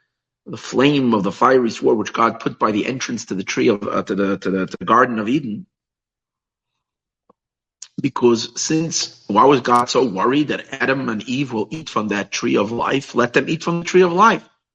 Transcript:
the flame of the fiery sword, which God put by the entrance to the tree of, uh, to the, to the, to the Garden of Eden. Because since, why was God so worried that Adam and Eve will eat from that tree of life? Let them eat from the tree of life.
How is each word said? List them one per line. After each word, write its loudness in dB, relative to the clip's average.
the -12
flame 2
of 2
the -2
fiery 4
sword, 0
which -6
God 0
put -8
by 0
the -2
entrance -6
to -6
the -4
tree 0
of, 2
uh, -4
to -6
the, 0
to -4
the, -2
to -10
the -12
Garden 4
of -4
Eden. -4
Because 0
since, -4
why 4
was 4
God 2
so 2
worried 0
that -6
Adam -4
and -4
Eve -4
will -4
eat -12
from -4
that -4
tree -2
of 0
life? -4
Let 0
them 2
eat -4
from -2
the -8
tree 4
of 2
life. 2